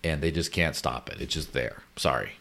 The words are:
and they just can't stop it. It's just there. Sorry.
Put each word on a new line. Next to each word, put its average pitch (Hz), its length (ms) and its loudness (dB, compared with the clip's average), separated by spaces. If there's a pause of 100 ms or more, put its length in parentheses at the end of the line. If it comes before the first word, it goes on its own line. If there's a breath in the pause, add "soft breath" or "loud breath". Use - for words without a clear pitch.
and 78 180 2
they 82 100 4
just 80 200 0
can't 85 240 2
stop 62 340 -4
it. - 120 -8
It's 62 120 -4
just - 200 -4
there. 60 300 -2 (140)
Sorry. 64 440 2